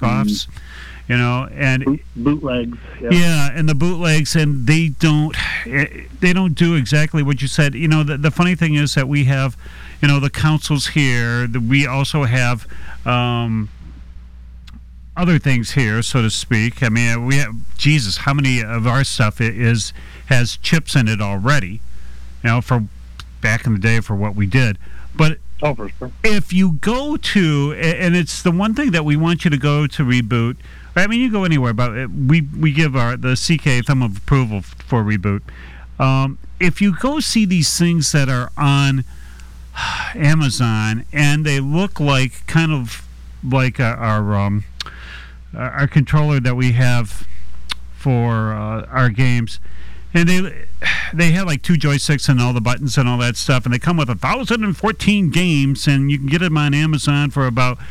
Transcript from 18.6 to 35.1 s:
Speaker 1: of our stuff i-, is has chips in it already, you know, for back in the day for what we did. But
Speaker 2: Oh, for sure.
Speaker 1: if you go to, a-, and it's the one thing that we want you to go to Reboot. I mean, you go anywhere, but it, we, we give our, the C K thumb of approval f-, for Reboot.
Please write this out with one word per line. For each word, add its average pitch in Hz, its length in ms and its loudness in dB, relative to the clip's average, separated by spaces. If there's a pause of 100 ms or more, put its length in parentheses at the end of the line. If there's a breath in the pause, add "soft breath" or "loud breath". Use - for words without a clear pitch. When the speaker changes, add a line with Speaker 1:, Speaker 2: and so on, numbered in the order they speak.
Speaker 1:
of 113 240 -2
our 123 200 2
stuff - 340 0
i-, 113 60 0
is 113 480 0 (340 loud breath)
has 120 300 2
chips - 380 0
in 120 120 4
it 107 140 -2
already, 101 600 0 (600 loud breath)
you 120 60 2
know, 120 120 2
for 120 220 0 (580)
back 107 240 0
in 113 80 2
the 101 60 0
day 113 200 4
for 107 160 -4
what 101 200 -2
we 104 100 0
did. 110 320 2 (380 loud breath)
But 156 220 4 (240)
Speaker 2:
Oh, 147 120 0
for 107 160 -8
sure. 127 220 -10 (120)
Speaker 1:
if 208 280 4
you 185 220 4
go 262 420 0
to, 151 640 0
a-, 160 240 0
and 175 140 2
it's - 280 -2
the 180 80 2
one 202 220 0
thing 269 180 0
that 165 140 2
we 147 100 2
want 165 300 2
you 170 60 2
to 143 60 2
go 147 300 2
to - 160 -2
Reboot. 123 540 0 (380 loud breath)
I 185 120 4
mean, 233 140 0
you 254 100 2
go 202 120 0
anywhere, 135 300 2
but 117 220 0
it, 127 140 -6
we, 143 320 2
we 151 300 0
give 143 240 2
our, 123 200 2
the 123 200 0
C 165 220 0
K 127 240 2
thumb 131 200 2
of 104 160 -2
approval 120 400 0
f-, - 180 -10 (100)
for 113 180 0
Reboot. 101 380 -2 (580 loud breath)